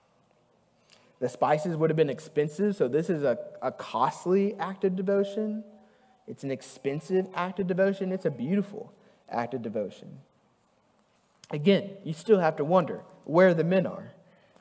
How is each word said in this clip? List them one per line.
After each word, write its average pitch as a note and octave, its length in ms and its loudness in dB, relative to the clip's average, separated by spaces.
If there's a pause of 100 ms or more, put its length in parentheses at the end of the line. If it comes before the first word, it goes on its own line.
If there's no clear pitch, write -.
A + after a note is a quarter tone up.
(1200)
The B2 80 0
spices D#3 480 2
would D#3 140 4
have D#3+ 80 2
been D#3 100 4
expensive, D3+ 680 -2
so C#3+ 120 2
this D#3+ 220 0
is D3+ 140 0
a, A#2+ 140 2 (220)
a B2+ 100 -4
costly F#3 880 0
act F#3+ 260 -4
of F#3 120 0
devotion. G3+ 680 -2 (600)
It's - 180 -12
an C#3 60 -4
expensive D#3 840 -4
act F3+ 260 -4
of F#3+ 60 -2
devotion. F#3+ 440 0
It's F#3 140 -4
a D#3 60 0
beautiful D3+ 640 -4 (340)
act A#2 240 -4
of C3 80 -6
devotion. G#2+ 600 -8 (1300)
Again, D#3+ 400 2 (140)
you D#3+ 100 -6
still G3+ 260 4
have D#3+ 160 2
to D3 80 -2
wonder E3 380 2 (220)
where F3 280 6
the D#3+ 120 2
men F3+ 220 2
are. - 260 -10 (480)